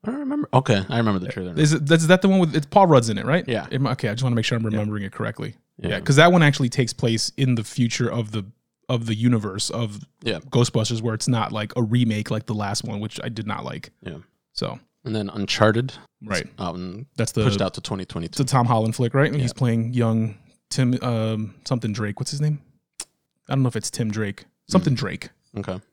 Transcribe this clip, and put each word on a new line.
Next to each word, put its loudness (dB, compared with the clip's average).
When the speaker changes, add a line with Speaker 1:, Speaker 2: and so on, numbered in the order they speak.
Speaker 1:
I -4
don't -6
remember. -4
Okay, 4
I -2
remember 2
the -6
trailer -8
now. -2
Speaker 2:
Is 4
it, -2
that's, 6
is 0
that 6
the 4
one 4
with, 2
it's 0
Paul 6
Rudd's 6
in -2
it, -4
right? 0
Speaker 1:
Yeah. -2
Speaker 2:
Am 0
I, 0
okay, -2
I -2
just -4
wanna 0
make 0
sure 0
I'm -2
Speaker 1:
Yeah. -2
Speaker 2:
remembering -2
it -10
correctly. -8
Yeah, -6
Speaker 1:
Yeah. -2
Speaker 2:
'cause 4
that 8
one 6
actually 2
takes -2
place 0
in 2
the -2
future -2
of -4
the, -6
of -2
the -2
universe 0
of -6
Speaker 1:
Yeah. -2
Speaker 2:
Ghostbusters, 2
where -2
it's -4
not, 0
like, -6
a 2
remake 0
like -4
the -4
last -4
one, -6
which -8
I -6
did -8
not -8
like. -12
Speaker 1:
Yeah. -12
Speaker 2:
So. -6
Speaker 1:
And -6
then -4
Uncharted. 2
Speaker 2:
Right. -4
Speaker 1:
Um, -8
Speaker 2:
That's -2
the 0
Speaker 1:
pushed 4
out -2
to -12
twenty -6
twenty-two. -8
Speaker 2:
It's -6
a 4
Tom 4
Holland 2
flick, -2
right? 2
Speaker 1:
Yeah. -4
Speaker 2:
He's -2
playing 0
young 0
Tim, 2
um, -2
something -2
Drake. -6
What's -6
his -8
name? 0
I -2
don't 2
know 2
if -4
it's -6
Tim -4
Drake. -4
Something 2
Speaker 1:
Mm. -2
Speaker 2:
Drake. -6
Speaker 1:
Okay. -6